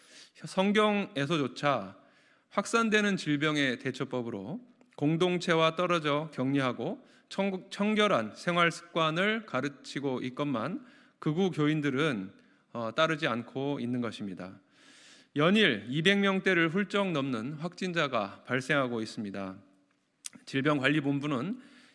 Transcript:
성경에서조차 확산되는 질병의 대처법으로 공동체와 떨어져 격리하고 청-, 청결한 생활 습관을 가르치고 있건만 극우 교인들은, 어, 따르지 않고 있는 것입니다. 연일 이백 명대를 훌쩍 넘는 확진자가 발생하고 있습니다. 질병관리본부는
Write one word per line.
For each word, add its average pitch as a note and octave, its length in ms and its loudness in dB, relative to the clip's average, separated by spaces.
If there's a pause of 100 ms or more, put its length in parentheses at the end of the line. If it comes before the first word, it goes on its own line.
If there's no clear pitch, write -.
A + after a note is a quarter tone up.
(440)
성경에서조차 D#3 1500 0 (540)
확산되는 G#3 640 2
질병의 D3 600 0
대처법으로 B2+ 840 -6 (360)
공동체와 E3 800 2
떨어져 D#3+ 560 0
격리하고 C3 720 -2 (220)
청-, F#3+ 420 -4
청결한 G3+ 640 2
생활 F3 360 2
습관을 F3 760 -2
가르치고 C3+ 760 -4
있건만 C3 600 -4 (340)
극우 E3+ 320 2
교인들은, C#3+ 840 0 (400)
어, A2+ 220 -6
따르지 D#3+ 320 2
않고 C3+ 540 -4
있는 B2 200 -2
것입니다. G2 580 -8 (760)
연일 D#3 540 4
이백 E3 300 2
명대를 F#3+ 520 2
훌쩍 G3 400 0
넘는 C3+ 440 -2
확진자가 D3 920 -2
발생하고 B2+ 560 0
있습니다. G2 520 -8 (920)
질병관리본부는 C#3+ 1120 0 (340)